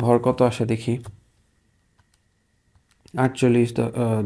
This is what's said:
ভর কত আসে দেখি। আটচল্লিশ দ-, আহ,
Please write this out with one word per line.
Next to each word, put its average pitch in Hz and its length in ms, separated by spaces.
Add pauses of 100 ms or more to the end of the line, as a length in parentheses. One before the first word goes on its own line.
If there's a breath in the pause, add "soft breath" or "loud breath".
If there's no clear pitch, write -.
ভর 120 220
কত 127 160
আসে 120 240
দেখি। 117 280 (2250)
আটচল্লিশ 123 560
দ-, - 60
আহ, 117 460